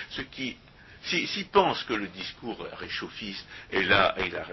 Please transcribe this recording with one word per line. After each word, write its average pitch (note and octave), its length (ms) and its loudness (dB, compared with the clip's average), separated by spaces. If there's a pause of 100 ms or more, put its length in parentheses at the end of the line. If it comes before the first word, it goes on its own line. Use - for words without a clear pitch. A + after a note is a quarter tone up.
Ce - 120 -4
qui, C3 360 -6 (460)
si, E3 240 0
s'il G3+ 220 -4
pense E3+ 340 6
que B2 100 -2
le G#2 140 0
discours F#2 520 -10 (200)
réchauffiste F#2+ 680 -8 (240)
et G2 140 2
la, F#2+ 340 6
et F#2 140 0
la, E2 220 -6